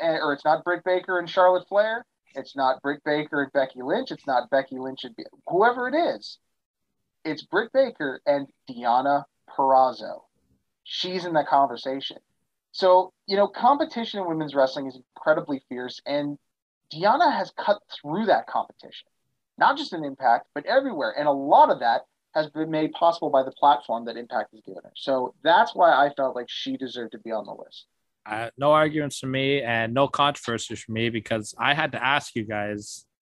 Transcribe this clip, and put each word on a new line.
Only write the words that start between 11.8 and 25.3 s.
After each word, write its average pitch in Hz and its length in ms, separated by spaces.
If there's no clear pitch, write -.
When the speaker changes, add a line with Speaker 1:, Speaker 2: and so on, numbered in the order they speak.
Speaker 1:
So, 185 420
you 196 100
know, 202 120
competition 233 720
in 175 80
women's 156 260
wrestling 135 320
is 131 120
incredibly 143 540
fierce, 123 340
and 147 320
Deonna 208 400
has 190 240
cut - 220
through 180 360
that 143 200
competition, - 640
not 254 220
just 294 160
in 160 100
Impact, 131 500
but 147 120
everywhere. 208 500
And 147 100
a 143 60
lot 165 380
of 151 100
that 120 220
has 156 160
been 160 200
made 156 220
possible 170 380
by 135 120
the 131 100
platform 127 540
that 117 100
Impact 117 360
has 107 100
given 90 220
her. - 120
So 131 460